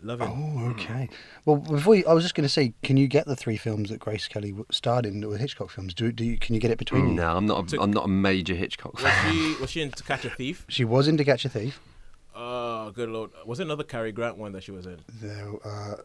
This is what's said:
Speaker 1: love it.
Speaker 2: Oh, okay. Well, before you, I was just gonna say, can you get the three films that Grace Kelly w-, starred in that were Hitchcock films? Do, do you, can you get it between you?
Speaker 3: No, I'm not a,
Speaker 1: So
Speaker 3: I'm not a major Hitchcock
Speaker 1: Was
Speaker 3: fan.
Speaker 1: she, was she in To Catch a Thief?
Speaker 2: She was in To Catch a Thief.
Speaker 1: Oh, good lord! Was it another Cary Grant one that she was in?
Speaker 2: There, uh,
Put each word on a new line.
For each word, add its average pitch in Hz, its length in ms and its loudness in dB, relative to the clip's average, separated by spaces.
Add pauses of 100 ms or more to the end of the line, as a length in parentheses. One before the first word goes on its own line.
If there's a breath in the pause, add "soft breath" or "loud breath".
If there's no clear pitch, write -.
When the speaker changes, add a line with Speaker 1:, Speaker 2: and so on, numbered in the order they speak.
Speaker 1:
love 120 180 -8
it. 117 80 -2
Speaker 2:
Oh, 127 440 -4
okay. 113 360 -6 (380 loud breath)
Well, 151 100 6
before 151 380 4
you, 185 120 6
I 160 60 6
was 165 120 6
just 180 100 -4
gonna 143 140 2
say, 127 340 2
can 135 140 4
you 135 100 8
get 143 180 4
the 143 120 -2
three 113 200 -2
films 107 340 -2
that 107 100 -8
Grace 107 260 -6
Kelly 104 240 -6
w-, 101 220 -8
starred 120 340 2
in 101 140 -4
that 107 80 -4
were 104 100 -4
Hitchcock 107 320 -6
films? 95 240 -8
Do, 117 160 0
do 113 140 -4
you, 117 120 0
can - 200 2
you 107 40 0
get 113 120 4
it 113 60 0
between - 300 2
you? 85 60 4
Speaker 3:
No, 85 220 2
I'm 98 100 2
not 101 180 2
a, 82 60 -6
Speaker 1:
So - 100 0
Speaker 3:
I'm 101 120 4
not 104 140 0
a - 20 2
major 95 480 2
Hitchcock - 380 -6
Speaker 1:
Was - 100 -4
Speaker 3:
fan. - 280 4
Speaker 1:
she, 156 280 0
was 131 100 -6
she 165 120 -6
in 139 100 -6
To - 100 -12
Catch 135 220 -4
a 120 60 -6
Thief? 131 380 -8
Speaker 2:
She - 160 0
was 127 220 4
in 160 100 6
To 147 80 2
Catch 131 200 4
a 139 40 -4
Thief. 120 320 -6 (540 soft breath)
Speaker 1:
Oh, 120 560 -6
good 113 180 -6
lord! 113 220 -6 (160)
Was 120 140 -6
it - 20 -6
another 151 220 -4
Cary 113 260 -4
Grant 113 260 -4
one 104 160 -10
that 95 120 -12
she 101 80 -14
was 92 120 -12
in? 90 140 -14 (240)
Speaker 2:
There, 104 260 -10 (160)
uh, 104 300 -10 (100)